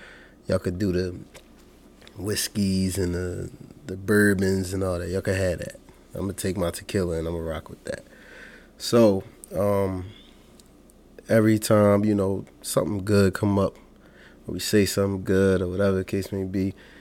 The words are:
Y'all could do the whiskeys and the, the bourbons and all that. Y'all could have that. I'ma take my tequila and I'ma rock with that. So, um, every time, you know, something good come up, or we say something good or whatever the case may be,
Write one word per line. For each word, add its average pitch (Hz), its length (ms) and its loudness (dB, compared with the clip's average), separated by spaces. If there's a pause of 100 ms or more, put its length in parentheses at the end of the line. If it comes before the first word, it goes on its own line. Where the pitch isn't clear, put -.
(480)
Y'all 92 100 0
could 90 220 -4
do 98 120 -2
the 90 240 -4 (1000)
whiskeys 95 800 -2
and 87 160 0
the, 90 380 -6 (340)
the 92 100 -10
bourbons 95 800 2
and 95 100 -2
all 90 140 -2
that. 87 120 -6
Y'all 95 120 -2
could 98 140 -2
have 92 240 -2
that. - 160 -10 (400)
I'ma 95 200 -4
take 95 220 -4
my 87 140 -2
tequila 87 480 -4
and 82 80 -4
I'ma 85 100 -6
rock 80 320 -8
with - 160 -20
that. - 180 -10 (760)
So, 107 440 4 (320)
um, 98 500 0 (1200)
every 110 320 4
time, 104 460 4
you 107 100 2
know, 98 300 -2 (180)
something - 420 -4
good 101 300 4
come 101 240 0
up, - 160 -2 (720)
or - 60 -8
we 92 60 -6
say 104 260 2
something 98 380 -2
good 95 380 2
or 90 60 -2
whatever 95 300 0
the 95 60 -2
case 98 280 -4
may 95 120 -4
be, 95 300 -2 (280)